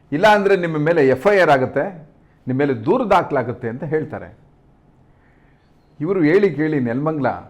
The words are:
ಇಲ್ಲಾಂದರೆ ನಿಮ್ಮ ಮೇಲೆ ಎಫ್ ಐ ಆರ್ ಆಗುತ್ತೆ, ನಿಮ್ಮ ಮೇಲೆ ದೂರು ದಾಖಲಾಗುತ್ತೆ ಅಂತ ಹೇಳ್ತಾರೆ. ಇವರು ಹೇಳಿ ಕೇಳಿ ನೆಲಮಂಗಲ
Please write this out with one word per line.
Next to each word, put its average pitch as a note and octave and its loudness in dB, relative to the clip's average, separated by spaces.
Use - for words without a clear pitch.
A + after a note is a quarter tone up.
ಇಲ್ಲಾಂದರೆ G3 4
ನಿಮ್ಮ E3 -2
ಮೇಲೆ D3+ 2
ಎಫ್ C3 2
ಐ G3+ 4
ಆರ್ E3+ 4
ಆಗುತ್ತೆ, C#3+ -2
ನಿಮ್ಮ B2+ -2
ಮೇಲೆ C3+ -2
ದೂರು G#3+ 0
ದಾಖಲಾಗುತ್ತೆ B2+ -2
ಅಂತ C3 -10
ಹೇಳ್ತಾರೆ. A#2+ -6
ಇವರು F3+ -2
ಹೇಳಿ F3 4
ಕೇಳಿ D3+ -2
ನೆಲಮಂಗಲ C3+ -2